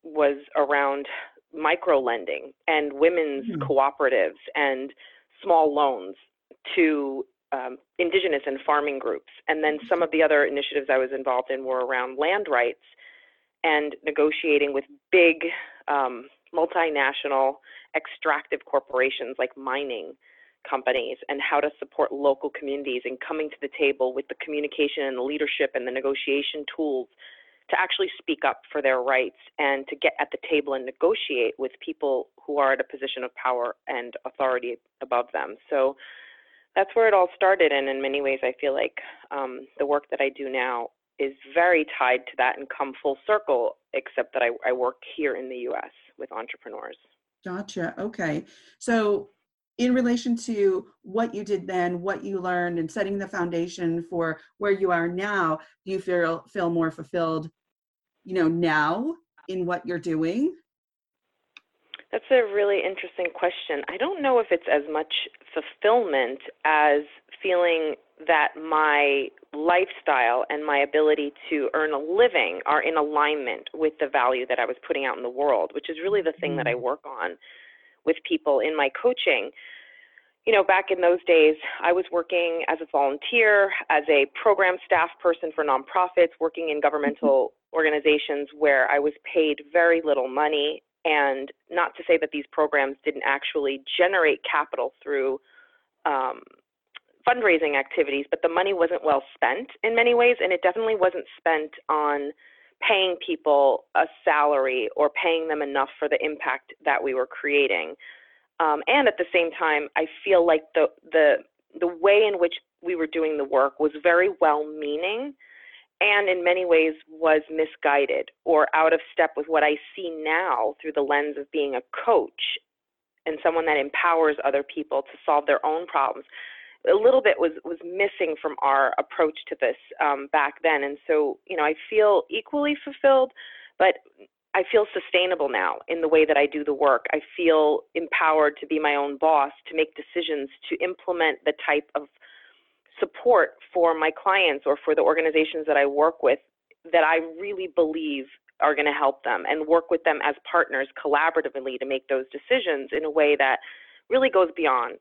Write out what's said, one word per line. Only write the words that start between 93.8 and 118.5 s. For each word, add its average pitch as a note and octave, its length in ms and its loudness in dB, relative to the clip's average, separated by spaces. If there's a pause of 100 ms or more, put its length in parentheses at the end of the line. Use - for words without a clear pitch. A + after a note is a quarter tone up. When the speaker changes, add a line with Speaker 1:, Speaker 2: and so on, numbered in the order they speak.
Speaker 1:
generate F3 420 2 (100)
capital C3 440 -4 (100)
through, C3+ 360 -2 (640)
um, C3 360 -2 (840)
fundraising F3 500 4
activities, C#3 540 -2
but D#3+ 100 -2
the E3+ 80 0
money F#3 240 0
wasn't E3+ 300 0
well C#3+ 200 2 (120)
spent D3+ 340 -2 (140)
in A3+ 100 0
many A#3 200 4
ways, A#3+ 260 4
and F#3 120 0
it F3 100 0
definitely A3 340 0
wasn't F#3 300 0 (120)
spent D#3 340 -2 (180)
on D3 420 0 (500)
paying F#3+ 360 0
people C#3+ 640 2 (120)
a D3+ 100 2 (180)
salary C#3 720 2
or D3 140 2
paying E3 400 -2
them D3+ 120 -2
enough C#3 280 -2 (100)
for D3+ 80 -2
the C#3 160 0
impact D3 500 -6 (120)
that C#3+ 180 0
we C3+ 100 -2
were C3 140 -2
creating. B2 680 -2 (680)
Um, - 260 2
and C4+ 180 2
at G#3 120 2
the F3 160 -2
same E3+ 180 2
time, D3+ 460 0
I D#3 80 0 (180)
feel F3+ 220 4
like D#3 180 4 (100)
the, D#3 160 4 (220)
the, D3+ 320 4 (340)
the E3+ 100 0
way G3+ 380 4
in G3+ 140 -2
which E3+ 160 2 (260)
we F3 140 -4
were D#3+ 120 -2
doing D#3 300 -2
the C#3+ 60 -2
work C#3 380 0
was D3+ 100 2 (100)
very F3 280 4 (100)
well-meaning D#3 920 -2 (640)
and G3+ 300 2
in F3+ 120 0
many F3+ 220 2
ways D#3+ 300 4 (160)
was D#3 320 2 (100)
misguided D3 800 0 (160)
or D3+ 280 4